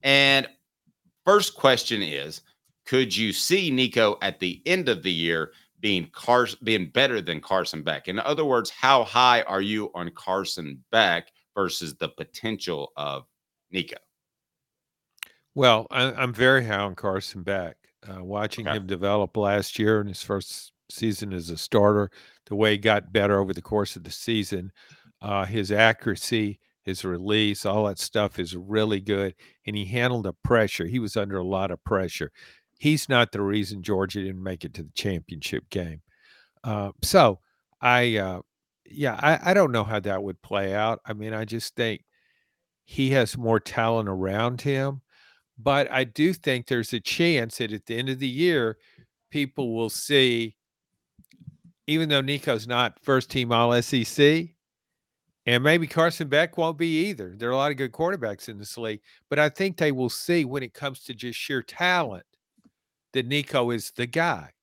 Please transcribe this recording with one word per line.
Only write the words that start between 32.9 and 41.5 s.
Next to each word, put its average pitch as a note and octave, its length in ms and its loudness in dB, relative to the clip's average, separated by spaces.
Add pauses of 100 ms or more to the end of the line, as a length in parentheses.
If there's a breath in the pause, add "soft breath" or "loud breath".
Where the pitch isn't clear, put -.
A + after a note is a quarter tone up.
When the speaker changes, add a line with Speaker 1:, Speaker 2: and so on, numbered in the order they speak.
Speaker 2:
not A#2+ 240 4
the G2+ 80 -4
reason G2+ 420 -2
Georgia G2 380 -2
didn't F#2+ 200 -8
make F#2 220 -8
it E2 120 -10
to E2+ 80 -10
the D2+ 120 -16
championship E2 760 -6
game. E2 320 -6 (600 soft breath)
Uh, G#2 280 -4 (120)
so B2+ 360 6 (420)
I, B2 360 4
uh, F#2 240 -2 (440)
yeah, B2+ 360 -4
I, D#3 300 4
I - 20 6
don't F3 200 4
know A2+ 100 2
how G#2+ 160 -2
that G2 240 -4
would F#2+ 180 -8
play G2 320 -2
out. G#2+ 320 0
I - 80 -10
mean, G#2+ 200 -8
I A2 100 -6
just A2 320 -8